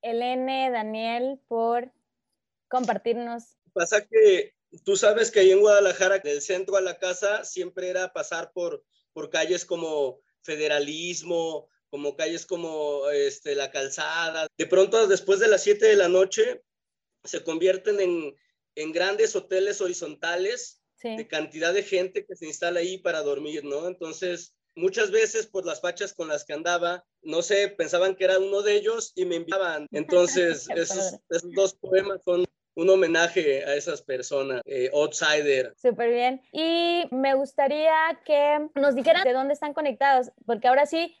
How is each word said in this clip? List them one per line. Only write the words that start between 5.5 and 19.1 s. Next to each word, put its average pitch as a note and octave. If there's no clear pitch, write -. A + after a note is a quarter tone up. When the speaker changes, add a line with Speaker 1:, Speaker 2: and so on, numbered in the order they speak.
Speaker 2:
en F#3+
Guadalajara, G3
del D3
centro F#3+
a F#3+
la F3+
casa, G3+
siempre F3+
era F#3
pasar E3
por, E3+
por D3+
calles E3+
como D#3
Federalismo, D#3
como C#3+
calles D#3+
como, D3+
este, C#3+
La C#3
Calzada. D#3+
De D#3
pronto, G3
después F#3+
de A3+
las G3
siete G#3
de G#3+
la F#3
noche, G3
se -
convierten F#3
en, E3+
en D#3
grandes G3+